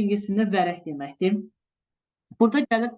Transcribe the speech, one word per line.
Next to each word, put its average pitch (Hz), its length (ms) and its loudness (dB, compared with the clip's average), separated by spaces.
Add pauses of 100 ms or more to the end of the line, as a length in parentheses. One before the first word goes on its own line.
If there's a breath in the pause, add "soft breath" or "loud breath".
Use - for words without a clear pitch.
ingilis 202 260 0
dilində 202 240 0
vərəq 175 320 0
deməkdir. 160 560 -2 (960)
Burada 233 320 4
gəlir 233 300 0